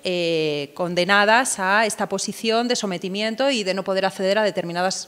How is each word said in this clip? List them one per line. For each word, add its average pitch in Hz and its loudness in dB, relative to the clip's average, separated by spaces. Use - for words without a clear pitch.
eh, 160 0
condenadas 202 2
a 202 2
esta 202 -4
posición 220 -2
de 240 -6
sometimiento 214 -2
y 233 0
de 190 -2
no 190 -4
poder 190 0
acceder 190 0
a 220 4
determinadas 180 -2